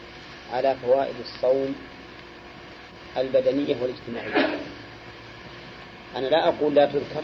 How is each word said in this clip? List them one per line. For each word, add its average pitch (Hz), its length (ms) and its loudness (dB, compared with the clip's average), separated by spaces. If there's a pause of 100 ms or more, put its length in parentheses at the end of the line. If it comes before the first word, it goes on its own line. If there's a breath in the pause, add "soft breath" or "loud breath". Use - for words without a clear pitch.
(520)
على 131 300 4
فوائد 127 380 4
الصوم 135 540 2 (1400)
البدنية 131 680 4
والاجتماعية. 117 760 0 (1600)
أنا 127 100 0
لا 160 220 6
أقول 147 260 4
لا 143 120 10
تذكر، 143 380 -2